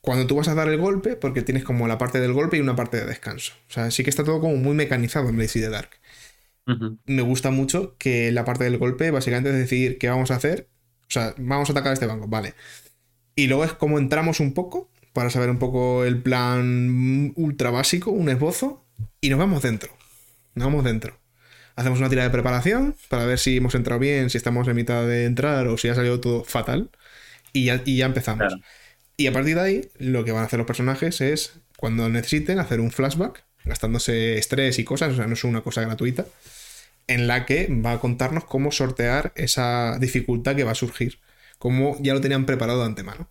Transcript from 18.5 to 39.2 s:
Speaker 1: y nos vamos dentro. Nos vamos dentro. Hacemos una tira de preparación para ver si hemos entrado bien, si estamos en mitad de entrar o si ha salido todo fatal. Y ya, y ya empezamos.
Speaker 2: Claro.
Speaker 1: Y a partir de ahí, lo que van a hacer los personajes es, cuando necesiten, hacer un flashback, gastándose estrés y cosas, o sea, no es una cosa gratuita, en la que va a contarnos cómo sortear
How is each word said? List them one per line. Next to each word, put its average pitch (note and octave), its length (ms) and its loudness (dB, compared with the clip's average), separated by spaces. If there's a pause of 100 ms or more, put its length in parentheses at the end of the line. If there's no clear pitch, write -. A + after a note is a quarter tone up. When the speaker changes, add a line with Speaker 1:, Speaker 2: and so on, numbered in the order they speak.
Speaker 1:
y C#3 100 2
nos C3+ 80 2
vamos E3+ 240 2
dentro. A2+ 300 -2 (640)
Nos A#2+ 120 -2
vamos C#3+ 180 2
dentro. A2 340 -2 (580)
Hacemos B2+ 220 0
una C3 100 2
tira B2+ 140 2
de B2 80 2
preparación B2+ 680 2 (120)
para A#2+ 180 0
ver B2 120 2
si B2+ 180 2
hemos B2 180 0
entrado A#2+ 240 0
bien, C3+ 320 2
si A#2+ 80 -2
estamos A#2+ 300 0
en A#2+ 80 2
mitad A#2+ 300 0
de A#2+ 180 2
entrar B2+ 420 0
o A#2 100 0
si A#2 120 -2
ha A#2+ 60 0
salido B2 260 2
todo B2 240 0
fatal. C3 460 -2 (640)
Y C3 140 2
ya, B2 180 0
y C3+ 140 2
ya C3 80 4
empezamos. A2 400 0
Speaker 2:
Claro. F#2+ 160 -4 (540)
Speaker 1:
Y C#3 120 2
a B2 40 0
partir C#3+ 240 2
de F3 40 2
ahí, G3 280 0 (100)
lo C3 260 0
que A2 80 -2
van A2 100 0
a A2 40 -2
hacer A#2 120 0
los A#2+ 80 0
personajes C3 540 -2
es, D3 340 -2 (220)
cuando A2+ 320 -2
necesiten, D3+ 520 0
hacer A#2+ 200 0
un A2+ 120 0
flashback, C#3 520 -2 (200)
gastándose A2+ 760 0
estrés B2+ 400 0
y A2+ 60 0
cosas, C#3 280 0
o C3 40 0
sea, A2+ 100 0
no A#2 80 0
es - 100 -8
una A#2 180 0
cosa - 200 -4
gratuita, A#2+ 440 -2 (800)
en B2 200 2
la B2 200 0
que - 240 0
va A#2 220 2
a A#2 80 -2
contarnos B2+ 440 -2
cómo C#3 280 -2
sortear B2+ 640 0